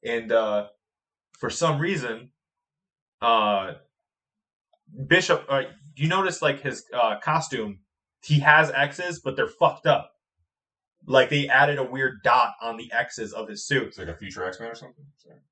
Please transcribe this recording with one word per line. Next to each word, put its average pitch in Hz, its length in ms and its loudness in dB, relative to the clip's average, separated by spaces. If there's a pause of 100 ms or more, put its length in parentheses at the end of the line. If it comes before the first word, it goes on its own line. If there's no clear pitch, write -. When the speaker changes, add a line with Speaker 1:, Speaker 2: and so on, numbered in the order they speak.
Speaker 1:
And, 117 280 -4
uh, 107 360 2 (680)
for 123 120 -6
some 156 300 0
reason, 131 520 -4 (920)
uh, 104 520 2 (1300)
Bishop, 170 420 2
uh, 135 140 0 (340)
you 151 120 0
notice, 185 340 0
like, 143 180 0
his, 127 240 -8 (100)
uh, 113 260 0
costume, 120 600 -4 (420)
he 147 180 2
has 151 300 6
X's, 151 500 -4
but - 160 -6
they're 123 120 -2
fucked - 380 0
up. - 260 0 (920)
Like, 131 240 6
they 143 180 0
added 139 300 4
a 131 60 0
weird 127 380 -4
dot 120 380 2
on 113 160 -8
the 113 160 -14
X's 117 400 -6
of 107 160 -10
his 104 180 -14
suit. 127 220 0
Speaker 2:
It's - 100 -18
like - 100 -10
a 82 80 -10
future - 280 -12
X-Men 113 260 -10
or 117 40 -12
something? 127 300 -20 (140)
Sorry. - 220 -20 (120)